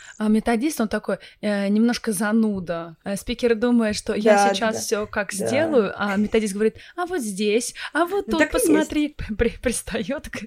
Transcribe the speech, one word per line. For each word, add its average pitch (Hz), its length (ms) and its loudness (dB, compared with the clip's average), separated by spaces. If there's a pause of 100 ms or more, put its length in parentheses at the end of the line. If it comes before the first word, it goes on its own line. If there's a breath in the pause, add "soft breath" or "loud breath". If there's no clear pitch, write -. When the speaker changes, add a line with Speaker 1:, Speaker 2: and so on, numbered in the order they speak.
(180 loud breath)
Speaker 1:
а, 214 100 0
методист, 233 520 2
он 220 80 0
такой, 208 280 -4 (240 loud breath)
э, 202 280 -2
немножко 226 440 2
зануда. 190 920 -2
Э, 196 120 -4
спикер 233 400 0
думает, 226 400 2
что - 180 -4
я 214 220 6
Speaker 2:
Да, 202 180 6
Speaker 1:
сейчас 220 220 -2
Speaker 2:
да. 220 40 -4
Speaker 1:
всё 214 280 -2
как 208 280 -4
Speaker 2:
Да. 208 100 -4
Speaker 1:
сделаю, 262 500 2
а 202 200 -2
методист 214 380 0
говорит: 214 220 0 (200 loud breath)
"А 349 100 -2
вот 349 140 -4
здесь, 208 540 -2 (180 loud breath)
а 330 140 0
вот 392 220 -4
Speaker 2:
Ну, 330 100 0
Speaker 1:
тут - 0 -
Speaker 2:
так 311 160 2
и 494 40 0
есть. 480 100 2
Speaker 1:
посмотри". 302 560 2
<laughs> 214 140 -6
При-, 233 220 0
пристаёт 233 680 -6
к, - 180 -10